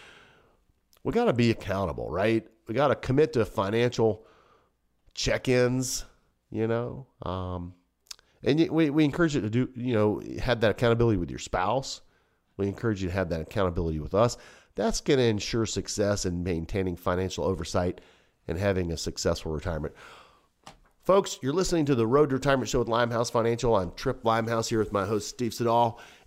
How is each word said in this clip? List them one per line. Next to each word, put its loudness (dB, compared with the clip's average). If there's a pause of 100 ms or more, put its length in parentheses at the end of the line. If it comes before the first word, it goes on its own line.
(1040)
we -4
gotta 2
be 4
accountable, -4
right? 0 (200)
We -8
gotta 2
commit 2
to 4
financial 0 (880)
check-ins, 0 (460)
you -2
know? -4 (160)
Um, -8 (680)
and 2
y-, 4
we, 2
we 4
encourage 2
you 0
to -2
do, 0
you -2
know, 2 (200)
have 0
that 4
accountability 2
with -4
your -8
spouse. -2 (560)
We 0
encourage -2
you 0
to -4
have 0
that -2
accountability -2
with -6
us. 4 (380)
That's -2
gonna 2
ensure 0
success -2
in -4
maintaining -2
financial -2
oversight -2 (480)
and -4
having 0
a -6
successful -4
retirement. -6 (1080)
Folks, 2
you're -2
listening 2
to 4
the 2
Road 4
to 0
Retirement 0
Show 0
with 0
Limehouse 0
Financial. 2
I'm 0
Trip -4
Limehouse 0
here 0
with 0
my 2
host, -2
Steve -4
Siddall, 2 (280)